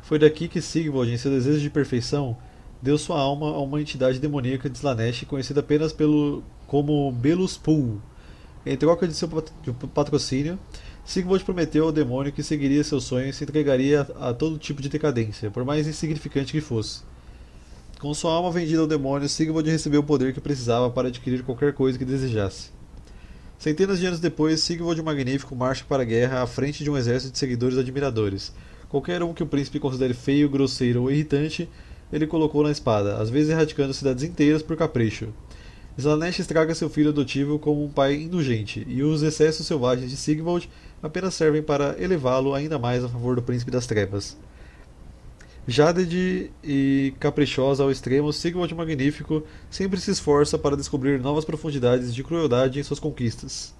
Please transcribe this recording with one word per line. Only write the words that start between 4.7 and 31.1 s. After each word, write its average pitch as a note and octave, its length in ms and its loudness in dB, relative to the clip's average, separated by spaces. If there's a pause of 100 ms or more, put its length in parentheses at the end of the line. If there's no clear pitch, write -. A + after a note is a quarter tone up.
Slaanesh, A#2+ 480 -2
conhecida C#3 360 -2
apenas D3+ 300 2
pelo, D3+ 540 2 (220)
como C#3+ 460 2
Belus D#3+ 440 2
Pul. C3 420 2 (680)
Em C3+ 100 0
troca E3+ 320 4
de D#3 60 -4
seu F3 120 -4
pat-, D#3 260 -6 (100)
de B2 100 -6
patrocínio, C#3+ 840 -2 (440)
Sigvald F#3 400 0
prometeu D#3+ 440 2
ao D#3+ 60 2
demônio C#3 380 0
que C#3+ 120 -8
seguiria C#3+ 420 2
seu C#3 160 0
sonho B2+ 300 -2
e - 20 -10
se - 100 -10
entregaria C#3 640 2 (100)
a, C3 120 -4
a A#2+ 60 0
todo D#3 240 -2
tipo C#3+ 240 -8
de C#3 80 -4
decadência, A#2+ 600 -2
por B2 140 -4
mais D3+ 240 -2
insignificante D3 640 -4
que D3+ 80 0
fosse. A2+ 420 -4 (1000)
Com D3 120 -6
sua D#3+ 200 0
alma F3 180 2
vendida D#3+ 320 2
ao D#3 40 6
demônio, C#3 400 0
Sigvald D#3+ 440 0
recebeu D3+ 320 4
o - 20 0
poder C3 300 2
que - 60 -8
precisava B2 500 0
para B2+ 180 0
adquirir B2 340 -4
qualquer C3+ 300 0
coisa C3 260 2
que C3 60 -4
desejasse. B2 680 -2 (880)
Centenas F3+ 400 2
de F3+ 60 0
anos F3 160 -2
depois, D#3 400 2
Sigvald E3+ 400 -2
o D#3+ 40 -6
Magnífico C#3 520 -2
marcha B2+ 320 -2
para C3+ 140 2
a - 20 2
guerra B2 380 2
à B2 40 0
frente C#3 380 -4
de D3 60 0
um C#3+ 80 0
exército B2+ 340 0
de - 60 -8
seguidores B2+ 400 0
admiradores. B2 760 -2 (380)
Qualquer F3 320 -2
um E3+ 100 -2
que E3 100 -4
o D3+ 40 0
príncipe C#3 340 -2
considere B2+ 320 0
feio, C#3+ 380 2
grosseiro B2+ 520 2
ou C3 80 0